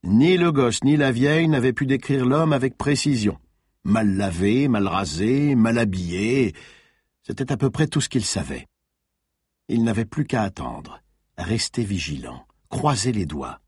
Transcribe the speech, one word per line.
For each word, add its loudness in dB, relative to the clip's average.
Ni 4
le 4
gosse, 2
ni 6
la 2
vieille 2
n'avaient 2
pu -2
décrire 0
l'homme 2
avec -2
précision. 0
Mal 2
lavé, 0
mal 0
rasé, 0
mal 4
habillé, 0
c'était -6
à 0
peu 0
près -2
tout -2
ce -2
qu'ils -2
savaient. -6
Ils 0
n'avaient 0
plus -4
qu'à -2
attendre, -10
rester -4
vigilants, -8
croiser -2
les -2
doigts. -10